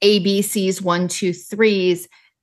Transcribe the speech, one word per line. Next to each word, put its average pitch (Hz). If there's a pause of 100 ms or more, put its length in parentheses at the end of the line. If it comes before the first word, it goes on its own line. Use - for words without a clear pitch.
A 208
B 196
Cs, 190
one, 180
two, 180
threes, 185 (360)